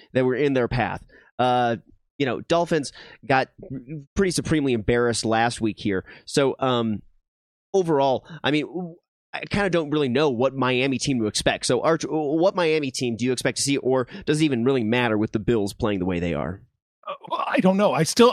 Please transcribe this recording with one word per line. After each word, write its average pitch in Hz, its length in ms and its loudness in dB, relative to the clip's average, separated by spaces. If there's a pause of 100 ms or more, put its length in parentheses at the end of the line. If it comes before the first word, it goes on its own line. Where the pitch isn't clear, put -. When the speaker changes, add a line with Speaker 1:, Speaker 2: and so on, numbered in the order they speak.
(140)
Speaker 1:
that 127 120 2
were 127 100 2
in 139 180 2
their 123 140 2
path. 101 360 -2 (340)
Uh, 123 400 2 (400)
you 143 80 0
know, 113 160 -4
Dolphins 165 500 0 (340)
got 131 240 2 (640)
pretty 196 160 2
supremely 143 420 0
embarrassed 120 520 0
last 113 360 0
week 107 180 -4
here. 98 240 -2 (220)
So, 139 340 0
um, 117 420 -2 (720)
overall, 139 520 2 (180)
I 135 80 0
mean, 147 140 0
w-, 170 300 -10 (380)
I - 120 -10
kinda 202 240 -2
don't 165 200 0
really 147 200 0
know 143 200 2
what 131 260 0
Miami 127 440 0
team 131 200 0
to 107 80 0
expect. - 380 -2
So, 123 160 2
Arch, 160 200 0
w-, 156 380 -2
what 185 160 2
Miami 156 360 0
team 120 240 -4
do 117 100 -4
you 127 60 2
expect 123 260 -2
to - 60 -4
see, 139 140 0
or 127 300 0 (180)
does 151 160 2
it 160 40 4
even 120 200 0
really 131 180 2
matter 117 340 2
with 107 140 0
the 113 80 -2
Bills 104 340 0
playing 104 260 -2
the 90 60 -2
way 90 140 0
they 85 160 -2
are? 71 260 -6 (460)
Speaker 2:
Uh, 571 60 -10 (160)
well, - 180 -4
I - 120 0
don't 190 180 4
know. 196 140 2
I 143 120 0
still, 233 300 6